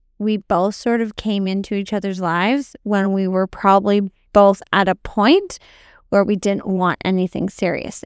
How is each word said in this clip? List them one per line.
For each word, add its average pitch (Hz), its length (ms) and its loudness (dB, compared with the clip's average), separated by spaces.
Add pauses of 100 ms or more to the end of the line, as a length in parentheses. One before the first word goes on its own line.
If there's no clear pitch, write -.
(180)
we 214 200 -2
both 196 380 0
sort 233 260 -2
of 214 140 -6
came 202 320 -4
into 196 260 -4
each 202 200 -4
other's 190 280 -4
lives 185 640 -2
when 196 280 0
we 190 160 0
were 185 200 0
probably 202 600 2 (240)
both 202 280 6 (100)
at 185 160 2
a 185 80 0
point 330 640 0 (500)
where 202 140 2
we 208 120 0
didn't 196 300 -2
want 185 400 0
anything 185 420 -2
serious - 580 -6